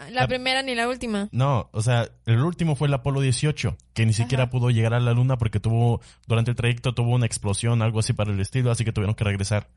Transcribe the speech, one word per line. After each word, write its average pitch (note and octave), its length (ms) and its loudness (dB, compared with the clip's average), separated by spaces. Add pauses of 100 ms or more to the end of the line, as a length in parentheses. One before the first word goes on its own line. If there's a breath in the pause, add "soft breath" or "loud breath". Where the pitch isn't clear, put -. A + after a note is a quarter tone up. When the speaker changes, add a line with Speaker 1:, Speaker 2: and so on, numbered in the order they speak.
Speaker 1:
la B3 120 -2
Speaker 2:
la B3+ 60 2
Speaker 1:
primera B3+ 360 -2
ni C4 120 -4
la A#3 140 0
última. A3 420 -4
Speaker 2:
No, B2+ 420 0
o G#2+ 80 -4
sea, A#2 280 2 (160)
el A2+ 160 2
último E3 340 0
fue D3 140 -2
el C#3 40 0
Apolo C#3 280 -2
dieciocho, C3+ 560 -2 (160)
que A2+ 120 2
ni A2 80 4
siquiera A#2+ 300 0
Speaker 1:
Ajá. B2 80 -2
Speaker 2:
pudo B2 180 0
llegar A2+ 240 2
a A#2+ 60 2
la A#2+ 140 2
luna B2+ 240 2
porque A2+ 240 0
tuvo... A2+ 400 2 (260 loud breath)
Durante A#2 240 2
el A2+ 60 -2
trayecto A#2+ 360 -2
tuvo A#2+ 180 0
una B2 140 2
explosión, A2+ 560 0
algo A2 180 0
así G#2+ 140 0
para G#2 200 -2
el G2 80 -2
estilo, B2 300 0
así A#2 120 -2
que A2 80 -2
tuvieron G#2+ 240 -2
que - 80 -4
regresar. G2+ 540 -2